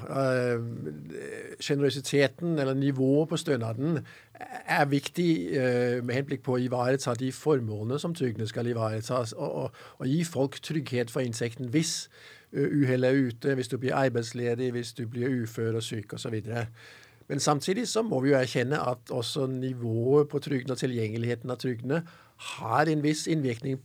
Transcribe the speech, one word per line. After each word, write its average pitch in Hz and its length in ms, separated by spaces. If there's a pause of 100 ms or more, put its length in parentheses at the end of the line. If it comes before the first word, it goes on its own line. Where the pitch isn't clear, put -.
Eh, 127 560 (1000)
generøsiteten 143 960
eller 135 180
nivået 139 560
på 156 80
stønaden 123 600 (640)
er 165 180
viktig, 160 720
eh, 123 480
med 123 160
henblikk 139 240
på 127 140
å - 20
ivareta 127 560
de 131 160
formålene 117 680
som 175 100
trygdene 113 400
skal 120 160
ivaretas, 113 640
og, 151 160 (160)
og, - 200 (120)
og 131 160
gi 165 160
folk 135 320
trygghet 123 480
for 131 160
innsekten 120 480
hvis, - 380 (420)
eh, 143 160
uhellet 127 400
er 135 220
ute, 135 240
hvis 127 180
du 120 60
blir 127 180
arbeidsledig, 120 800
hvis 113 160
du 120 160
blir 120 220 (140)
ufør 113 360
og 113 60
syk 117 320
og - 20
så 117 140
videre. 110 320 (640)
Men 143 80
samtidig 170 480
så - 160
må 175 220
vi 143 80
jo 135 80
erkjenne 127 400 (100)
at 127 240
også 131 320
nivået 127 840
på 143 100
trygden 131 320
og 123 60
tilgjengeligheten 117 760
av 120 80
trygdene 127 380 (560)
har 131 340
en 151 140
viss 156 260
innvirkning 131 540